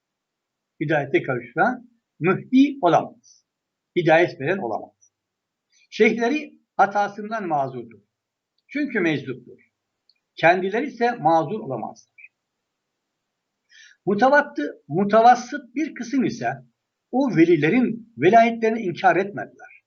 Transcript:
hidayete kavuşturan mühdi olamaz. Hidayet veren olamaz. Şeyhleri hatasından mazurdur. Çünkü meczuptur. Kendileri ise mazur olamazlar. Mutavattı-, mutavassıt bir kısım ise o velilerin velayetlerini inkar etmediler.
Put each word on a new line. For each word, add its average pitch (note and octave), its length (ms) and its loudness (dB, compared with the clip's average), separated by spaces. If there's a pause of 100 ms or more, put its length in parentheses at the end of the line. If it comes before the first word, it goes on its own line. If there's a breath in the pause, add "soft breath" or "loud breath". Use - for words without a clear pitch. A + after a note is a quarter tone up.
(800)
hidayete D3 420 -2
kavuşturan D#3+ 680 -4 (300)
mühdi G3 640 0
olamaz. - 640 -2 (500)
Hidayet C3+ 460 2
veren E3 160 -2
olamaz. - 560 -12 (760)
Şeyhleri A#3+ 680 -2 (160)
hatasından G3+ 720 -2
mazurdur. B2+ 540 -6 (680)
Çünkü C#4 320 -6
meczuptur. D3 600 -6 (760)
Kendileri F#3+ 520 0
ise A#3+ 240 -2
mazur E3 480 -2
olamazlar. - 680 -14 (1800 soft breath)
Mutavattı-, C#4 840 0
mutavassıt A3 880 2
bir D4 180 -6
kısım A#3+ 320 -4
ise B2 260 -6 (600)
o B3 240 -2
velilerin E3+ 800 2
velayetlerini A3+ 640 4
inkar F3+ 340 0
etmediler. - 720 -8